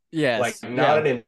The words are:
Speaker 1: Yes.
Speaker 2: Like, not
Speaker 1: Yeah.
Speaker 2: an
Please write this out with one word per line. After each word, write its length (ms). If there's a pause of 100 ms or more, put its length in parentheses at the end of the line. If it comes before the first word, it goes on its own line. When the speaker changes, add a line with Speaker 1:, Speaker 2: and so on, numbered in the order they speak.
(120)
Speaker 1:
Yes. 300
Speaker 2:
Like, 300
not 340
Speaker 1:
Yeah. 60
Speaker 2:
an 160